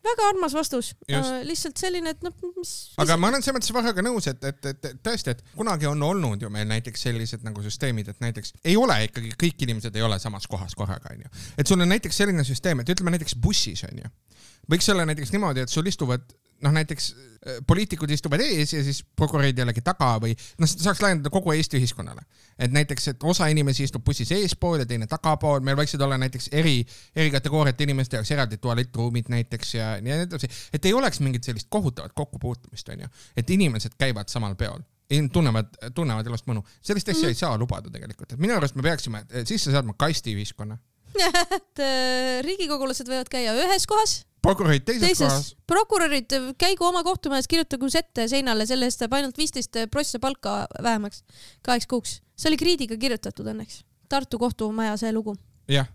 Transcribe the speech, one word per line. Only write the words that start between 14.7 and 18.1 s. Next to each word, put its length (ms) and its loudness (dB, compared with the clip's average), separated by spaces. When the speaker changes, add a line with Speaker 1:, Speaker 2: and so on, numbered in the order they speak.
Speaker 2:
olla 160 2
näiteks 240 -4
niimoodi, 320 0
et 80 -6
sul 160 0
istuvad 400 -2
noh, 100 4
näiteks, 380 0
äh, 120 -8
poliitikud 420 2
istuvad 320 0